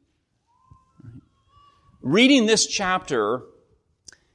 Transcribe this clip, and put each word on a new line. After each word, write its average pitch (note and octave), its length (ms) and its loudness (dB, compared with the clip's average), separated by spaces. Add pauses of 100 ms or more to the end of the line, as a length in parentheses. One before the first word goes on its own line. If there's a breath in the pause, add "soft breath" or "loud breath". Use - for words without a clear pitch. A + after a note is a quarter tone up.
(2000)
Reading A#3 460 2
this G#3+ 200 0
chapter B2+ 760 -4 (920 soft breath)